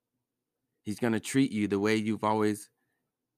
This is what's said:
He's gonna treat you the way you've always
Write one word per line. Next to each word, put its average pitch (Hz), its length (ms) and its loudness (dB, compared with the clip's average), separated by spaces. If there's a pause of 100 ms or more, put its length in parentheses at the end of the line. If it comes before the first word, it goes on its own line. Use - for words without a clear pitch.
(840)
He's 104 180 -8
gonna 113 180 0
treat 135 320 0
you 104 160 0
the 98 140 0
way 110 160 2
you've 107 260 -2
always 107 460 0 (680)